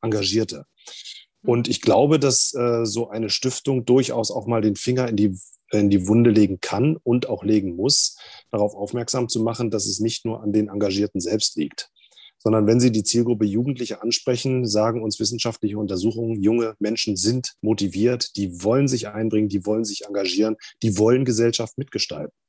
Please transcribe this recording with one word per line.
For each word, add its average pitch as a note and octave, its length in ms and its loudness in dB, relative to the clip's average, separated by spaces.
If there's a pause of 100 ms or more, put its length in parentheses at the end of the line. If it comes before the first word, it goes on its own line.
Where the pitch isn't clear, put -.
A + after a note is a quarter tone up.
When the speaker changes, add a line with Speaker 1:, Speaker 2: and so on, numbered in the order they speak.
Speaker 1:
Engagierte. G#2+ 640 -2 (760)
Speaker 2:
Mhm. - 80 0
Speaker 1:
Und A#2+ 180 2
ich - 120 -2
glaube, C#3+ 400 4
dass, C3 340 2
äh, A#2+ 300 0
so A2+ 240 -4
eine A2 220 -6
Stiftung B2+ 540 -2
durchaus A#2+ 460 2
auch - 160 -6
mal A2+ 160 2
den G#2 140 2
Finger B2+ 320 -2
in A2 80 -2
die, G2 200 2 (360)
in G2+ 180 4
die F#2+ 160 4
Wunde A#2 240 6
legen G2+ 300 4
kann C3 420 0
und B2 260 0
auch G2+ 140 -6
legen G2 320 0
muss, G#2+ 420 0 (360)
darauf G#2 240 0
aufmerksam A#2 520 -4
zu A2 140 -2
machen, A#2 300 -2
dass G#2+ 140 -2
es G2+ 120 -4
nicht A2+ 260 -2
nur A2+ 160 -6
an G2+ 120 -2
den G#2+ 160 2
Engagierten G2+ 520 -2
selbst G#2 360 -2
liegt, - 340 -6 (480)
sondern G#2+ 300 2
wenn A#2 100 6
Sie A#2+ 140 4
die G#2+ 100 0
Zielgruppe A#2 420 0
Jugendliche A#2 580 -4
ansprechen, B2 680 -2
sagen A2 340 0
uns A2 160 -6
wissenschaftliche A2 600 -4
Untersuchungen, G#2+ 640 -2
junge A2+ 380 2
Menschen G#2+ 380 -2
sind B2 440 -2
motiviert, G#2+ 760 0
die F2+ 260 -6
wollen B2+ 240 2
sich A#2+ 220 -4
einbringen, G#2+ 400 0
die G2 180 -4
wollen A2 180 0
sich G2+ 220 -8
engagieren, G2+ 480 0 (260)
die G#2+ 160 0
wollen A#2+ 280 4
Gesellschaft A#2 520 0
mitgestalten. - 600 -8 (120)